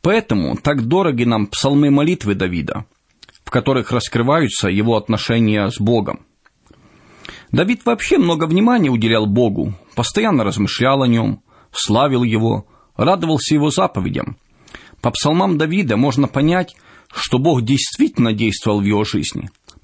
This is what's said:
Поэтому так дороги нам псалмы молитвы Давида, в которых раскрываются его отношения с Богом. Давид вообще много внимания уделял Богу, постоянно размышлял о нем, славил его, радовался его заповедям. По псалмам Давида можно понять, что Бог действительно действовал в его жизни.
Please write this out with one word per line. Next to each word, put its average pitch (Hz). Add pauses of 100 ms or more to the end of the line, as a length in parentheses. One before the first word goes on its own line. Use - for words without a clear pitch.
Поэтому 156
так 143
дороги 143
нам 110
псалмы 143
молитвы 143
Давида, 90 (580)
в -
которых 127
раскрываются 123
его 104
отношения 107
с -
Богом. 107 (1300)
Давид 190
вообще 240
много 165
внимания 190
уделял 113
Богу, 104 (200)
постоянно 190
размышлял 117
о 127
нем, 113 (300)
славил 127
его, 110 (300)
радовался 160
его 147
заповедям. - (640)
По 120
псалмам 165
Давида 156
можно 131
понять, 170 (360)
что -
Бог 135
действительно 123
действовал 104
в 101
его 104
жизни. - (340)